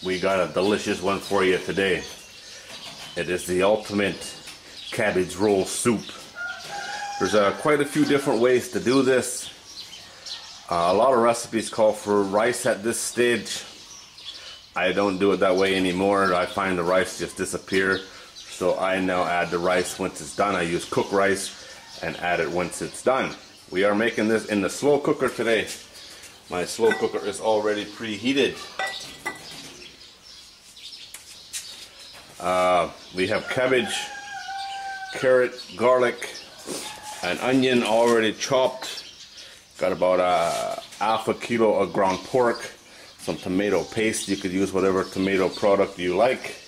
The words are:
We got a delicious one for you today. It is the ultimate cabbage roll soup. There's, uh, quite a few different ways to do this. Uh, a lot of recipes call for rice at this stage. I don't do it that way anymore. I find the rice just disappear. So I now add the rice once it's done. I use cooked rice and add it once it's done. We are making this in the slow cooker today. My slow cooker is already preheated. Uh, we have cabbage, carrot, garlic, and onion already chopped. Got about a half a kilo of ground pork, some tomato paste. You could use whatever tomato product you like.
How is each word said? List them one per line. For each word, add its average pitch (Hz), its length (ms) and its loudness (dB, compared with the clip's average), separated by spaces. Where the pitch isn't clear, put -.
We 92 140 -2
got 92 280 2
a 78 60 -8
delicious 98 480 0
one 95 160 0
for 98 260 0
you 92 140 4
today. 92 460 0
It 85 160 -4
is 90 160 -4
the 90 160 2
ultimate 101 720 0
cabbage 92 440 0
roll 98 300 4
soup. - 380 0
There's, 95 160 -2
uh, 101 280 4
quite 147 200 2
a 143 40 0
few 143 200 2
different 139 360 2
ways 123 320 4
to 104 60 0
do 123 220 4
this. 127 480 2
Uh, 85 220 2
a - 20 4
lot 117 180 4
of 123 80 6
recipes 113 480 0
call 110 260 4
for 104 280 2
rice 107 460 2
at 101 160 0
this 110 160 0
stage. 120 640 0
I 92 160 0
don't 98 260 2
do 98 140 4
it 92 60 2
that 95 180 4
way 95 200 4
anymore. 95 600 2
I 90 100 2
find 95 320 -2
the 87 60 0
rice 90 340 2
just 85 200 -8
disappear. 95 640 0
So - 420 -2
I 95 220 0
now 92 240 0
add 85 260 0
the 87 80 -2
rice 90 400 0
once 92 240 -4
it's 76 140 -12
done. 98 200 0
I 90 60 0
use 85 240 -2
cooked - 260 -2
rice 98 440 2
and 82 140 -6
add 87 220 -2
it 80 120 0
once 87 320 -4
it's - 180 -10
done. 117 320 0
We 95 120 0
are 101 120 4
making 113 320 0
this 110 180 2
in 104 160 0
the 92 80 0
slow 143 300 2
cooker 143 300 0
today. 113 360 0
My 90 140 -2
slow 113 280 2
cooker 107 340 -2
is 101 120 -6
already 107 460 2
preheated. 117 720 -2
Uh, 90 500 4
we 92 120 2
have - 220 0
cabbage, 127 440 2
carrot, 127 400 2
garlic, 123 500 2
and 90 200 -2
onion 127 420 4
already 113 500 4
chopped. - 800 -2
Got 92 140 0
about 90 280 4
a 85 600 2
half 107 300 0
a 110 80 0
kilo 113 400 2
of 92 180 2
ground 95 300 2
pork, 120 440 0
some 85 180 -4
tomato 95 460 2
paste. 110 440 -2
You 98 80 0
could 95 160 -4
use 92 220 0
whatever 95 300 2
tomato 95 460 2
product 98 500 2
you 90 160 0
like. 117 400 2